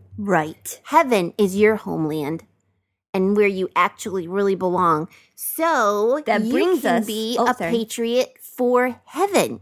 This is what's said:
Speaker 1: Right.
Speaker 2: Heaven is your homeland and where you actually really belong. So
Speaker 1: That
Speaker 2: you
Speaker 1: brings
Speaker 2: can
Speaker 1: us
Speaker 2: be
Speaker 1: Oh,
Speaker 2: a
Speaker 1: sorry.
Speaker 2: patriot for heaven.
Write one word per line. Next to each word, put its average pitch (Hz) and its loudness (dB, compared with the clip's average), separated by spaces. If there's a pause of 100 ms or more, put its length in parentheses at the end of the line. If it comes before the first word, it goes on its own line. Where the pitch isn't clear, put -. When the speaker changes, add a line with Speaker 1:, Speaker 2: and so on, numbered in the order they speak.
(160)
Speaker 1:
Right. 175 -2
Speaker 2:
Heaven 254 2
is 190 0
your 214 4
homeland 160 -4 (680)
and 196 2
where 208 4
you 190 -2
actually 180 -2
really 196 0
belong. 175 0 (260)
So 254 0
Speaker 1:
That 214 0
Speaker 2:
you 226 -2
Speaker 1:
brings 349 2
Speaker 2:
can 185 2
Speaker 1:
us 208 -6
Speaker 2:
be 220 -4
Speaker 1:
Oh, 233 2
Speaker 2:
a 254 0
Speaker 1:
sorry. 170 -4
Speaker 2:
patriot 233 -2
for 247 0
heaven. 247 -2